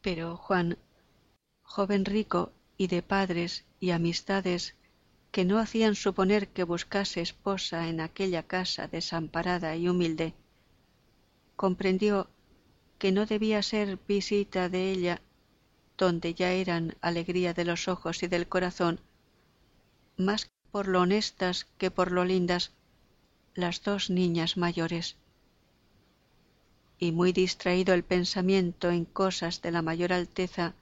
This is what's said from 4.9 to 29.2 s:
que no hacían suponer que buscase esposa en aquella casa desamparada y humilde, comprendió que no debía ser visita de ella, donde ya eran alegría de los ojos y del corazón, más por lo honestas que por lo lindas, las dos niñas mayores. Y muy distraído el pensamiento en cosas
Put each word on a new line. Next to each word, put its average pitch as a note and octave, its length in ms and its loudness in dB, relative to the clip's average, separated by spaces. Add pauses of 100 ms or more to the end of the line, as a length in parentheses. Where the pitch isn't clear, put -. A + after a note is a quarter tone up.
que F#3 140 0
no G3 140 4
hacían A3 360 2
suponer G3 540 2
que F#3 160 -2
buscase F3 560 -2
esposa E3+ 680 -4
en E3 120 -4
aquella E3 420 -2
casa F3+ 460 -4
desamparada E3 880 -4
y F3 120 0
humilde, E3 460 0 (1200)
comprendió F#3+ 720 0 (680)
que F#3+ 140 2
no G#3 140 2
debía G#3+ 360 2
ser G3+ 360 -2 (100)
visita G3+ 640 0
de F#3 200 0
ella, F3 300 -2 (760)
donde E3+ 340 2
ya F3+ 200 0
eran F3 500 0
alegría E3+ 500 0
de F3 140 -2
los E3+ 200 -2
ojos F3 360 -4
y F3+ 40 -2
del F3 220 -2
corazón, F3+ 520 0 (1160)
más G3+ 340 0 (220)
por G3 160 -2
lo F#3 140 4
honestas F#3 640 0 (120)
que F#3 120 0
por F3+ 220 0
lo F3+ 120 2
lindas, F3+ 480 0 (840)
las F3 280 -4
dos G3+ 260 -2
niñas F3 480 0
mayores. E3+ 600 -2 (1800)
Y E3+ 140 0
muy F3+ 200 4
distraído F#3 600 2
el F3 100 2
pensamiento F3+ 840 0
en F3 140 0
cosas F3+ 580 -2